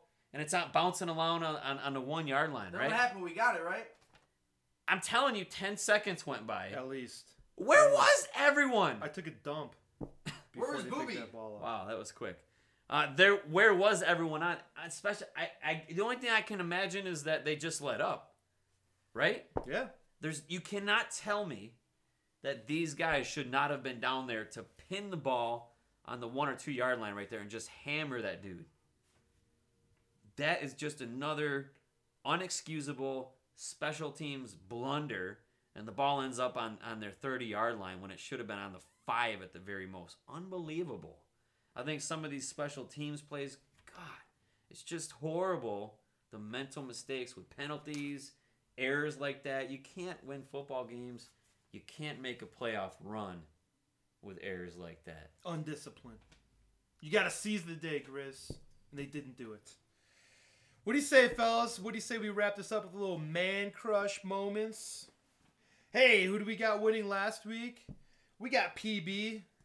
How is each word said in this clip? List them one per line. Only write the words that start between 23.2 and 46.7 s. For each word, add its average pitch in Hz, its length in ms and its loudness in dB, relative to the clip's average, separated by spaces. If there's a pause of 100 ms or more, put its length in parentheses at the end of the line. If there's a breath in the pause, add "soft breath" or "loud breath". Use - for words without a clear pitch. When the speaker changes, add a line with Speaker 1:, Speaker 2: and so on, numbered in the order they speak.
Speaker 1:
should 135 240 -4
not 139 200 4
have 139 120 -2
been 127 180 -6
down 131 260 0
there 110 180 -2
to 110 180 -10 (280)
pin 202 180 -6
the 190 80 -6
ball 120 580 0 (300 soft breath)
on 120 160 -8
the 120 80 -6
one 135 180 0
or 135 80 -2
two - 180 -6
yard 123 280 2
line 104 140 -4
right 101 160 -6
there 110 100 -6
and 104 80 -10
just 110 200 -8 (180)
hammer 143 340 -2
that 92 220 -4
dude. 90 240 -12 (1700)
That 151 260 2
is 135 120 -6
just 147 260 -6
another 139 720 -2 (560)
unexcusable 143 1080 -2 (240)
special 151 540 -6
teams 135 440 -8
blunder, 117 840 -4 (360)
and 110 140 -10
the 113 40 -10
ball 139 280 4
ends 131 180 -4
up 127 200 0
on, 110 260 -4
on 113 160 -8
their 104 120 -6
thirty-yard 113 680 -2
line 92 240 -8
when 98 80 -12
it 92 100 -12
should 127 200 -8
have 107 80 -8
been 104 100 -6
on 101 140 -8
the 90 80 -16 (260)
five 117 360 0
at 92 100 -12
the 90 60 -16
very 95 280 -8
most. 92 300 -14 (120)
Unbelievable. 160 920 -8 (560)
I 123 60 -6
think 151 200 -4
some 156 220 -4
of 151 60 -6
these 135 180 -6
special 139 360 -6
teams 147 380 -8
plays, 143 340 -8 (300)
God, - 180 -18 (680)
it's - 120 -18
just - 300 -6
horrible. 147 840 -2 (360)
The 113 80 -12
mental 131 440 -8